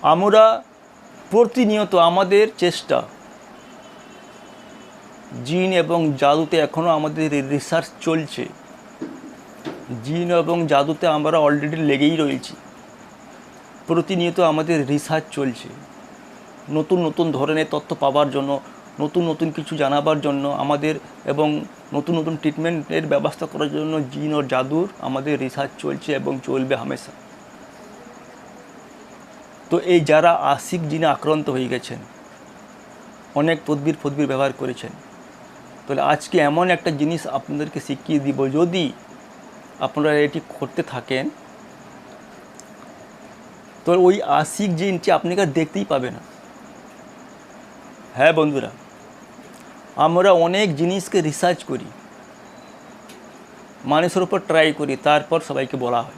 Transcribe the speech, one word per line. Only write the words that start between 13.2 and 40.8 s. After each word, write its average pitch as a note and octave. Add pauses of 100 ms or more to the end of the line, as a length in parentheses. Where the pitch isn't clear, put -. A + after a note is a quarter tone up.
প্রতিনিয়ত F3
আমাদের D#3
রিসার্চ D3
চলছে C3+ (1040)
নতুন D#3
নতুন D#3+
ধরনের D3+
তথ্য D3+
পাবার C#3
জন্য, C#3 (400)
নতুন E3
নতুন D#3+
কিছু D#3
জানাবার D3
জন্য C#3
আমাদের, C#3+ (300)
এবং D3+ (300)
নতুন E3
নতুন D#3+
ট্রিটমেন্টের D#3+
ব্যবস্থা D3
করার D3+
জন্য D3+
জিন D3
ও D3
জাদুর C3+ (120)
আমাদের C3+
রিসার্চ C3+
চলছে C#3+
এবং C3+
চলবে C3
হামেশা। B2+ (2500)
তো F3
এই F3+
যারা D#3
আশিক D3
জিনে D#3+
আক্রান্ত D3
হয়ে C3
গেছেন, A#2+ (1400)
অনেক D#3
তদবির D3+
ফদবির C#3+
ব্যবহার C3+
করেছেন, C3 (960)
তাহলে C#3
আজকে D3
এমন D#3+
একটা F3
জিনিস D3+
আপনাদেরকে C#3+
শিখিয়ে C#3+
দিব, C3+
যদি E3 (880)
আপনারা D3+
এটি D3
করতে -